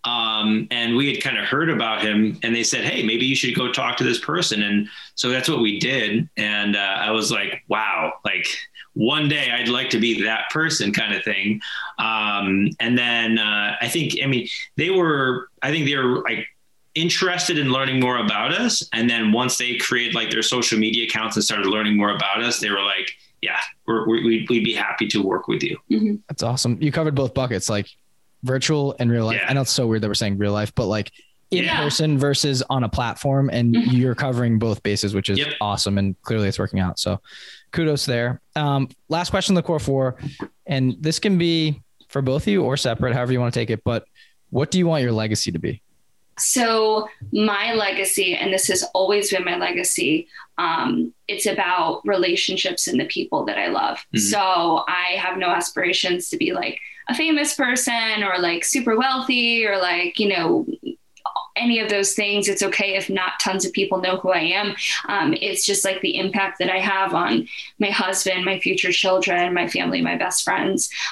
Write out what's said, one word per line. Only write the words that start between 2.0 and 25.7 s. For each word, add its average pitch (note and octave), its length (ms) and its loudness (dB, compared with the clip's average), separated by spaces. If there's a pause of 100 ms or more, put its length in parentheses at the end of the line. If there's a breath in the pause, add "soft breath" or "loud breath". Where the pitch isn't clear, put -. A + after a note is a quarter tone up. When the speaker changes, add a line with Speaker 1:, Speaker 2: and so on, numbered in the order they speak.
Speaker 1:
him, G#2+ 420 2
and A#2 120 0
they A#2 80 0
said, A#2+ 220 0
"Hey, C3 180 -2
maybe A2+ 220 0
you C3+ 100 2
should - 200 0
go B2 160 0
talk B2+ 260 -2
to B2+ 60 0
this A#2 160 2
person." D3+ 440 0
And G#2 240 2 (280 loud breath)
so B2 140 -2
that's B2+ 200 0
what C#3+ 100 0
we G#2+ 200 2
did. B2 580 0
And, G#2 380 0
uh, G2+ 40 0 (200)
I G#2+ 120 0
was A2 200 0
like, G2+ 360 -4
"Wow, G2 460 0 (100)
like, F#2 240 -2 (460 loud breath)
one D3 340 2
day C#3 240 0
I'd A#2+ 160 0
like B2+ 240 0
to A#2 80 2
be A2 240 2
that A2 260 -2
person," D3 440 0
kinda G2+ 300 0
thing. G#2 380 -2 (380 loud breath)
Um, G#2 720 0 (100)
and A#2+ 180 2
then, A#2 400 2
uh, G#2 440 0
I A#2+ 80 -2
think, C#3+ 340 -2
I C3+ 40 0
mean, C3 200 0 (300 loud breath)
they D#3 120 0
were, D3 600 2 (120)
I C3+ 100 0
think D#3 140 0
they C#3 120 2
were, B2+ 260 2
like, A2 240 -4 (480)
interested E3+ 640 0
in C3+ 120 2
learning C3 280 2
more B2 180 2
about A2 360 0
us. A3+ 280 0 (120)
And A2+ 160 2
then A2 220 2
once B2 260 2
they B2 180 -2
created, A#2+ 400 0
like, A2+ 160 -2
their A2+ 100 0
social A#2 380 2
media A2 260 2
accounts A2 300 -2
and G#2 80 2
started G2+ 240 0
learning G#2 300 2
more G#2 180 4
about G2+ 260 0
us, A#2 180 0
they G#2+ 120 -2
were G2 100 0
like, F#2+ 300 -2 (300 soft breath)
"Yeah, G2+ 180 -4 (260)
we're, A2 220 0
we, A2+ 160 2
we'd, A2+ 260 2
we'd A#2 140 2
be A2+ 100 0
happy G#2 360 -2
to G#2 120 0
work F#2+ 260 0
with A2+ 160 -2
you." - 140 -4 (140)